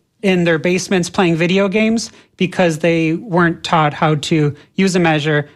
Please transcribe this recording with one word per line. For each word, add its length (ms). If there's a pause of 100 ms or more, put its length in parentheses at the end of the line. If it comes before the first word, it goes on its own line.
(240)
in 220
their 120
basements 520
playing 260
video 320
games 440 (260)
because 420
they 340
weren't 500
taught 300
how 220
to 400 (200)
use 200
a 40
measure, 560